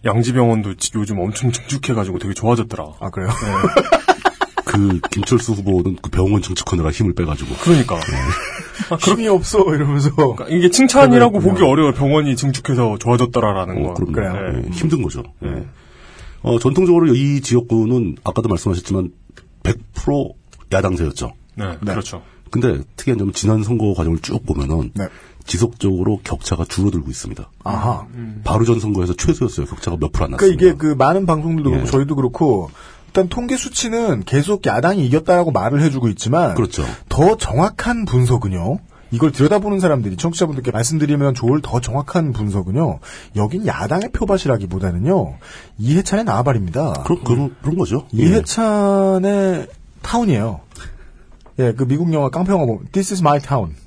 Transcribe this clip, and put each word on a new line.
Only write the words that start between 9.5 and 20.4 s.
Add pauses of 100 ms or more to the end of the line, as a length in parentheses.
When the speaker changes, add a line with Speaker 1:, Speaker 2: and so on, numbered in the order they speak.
Speaker 2:
이러면서.
Speaker 1:
그러니까
이게
칭찬이라고
Speaker 2:
그렇군요.
Speaker 1:
보기
어려워요.
병원이
증축해서
좋아졌더라라는
Speaker 3:
어,
Speaker 1:
건.
Speaker 3:
그럼요.
Speaker 2:
그래요.
Speaker 1:
네. (240)
Speaker 3:
예,
Speaker 2:
음.
Speaker 3:
힘든
거죠. (200)
예. (760)
어,
전통적으로
이
지역구는
아까도
말씀하셨지만 (520)
백 (160)
프로 (380)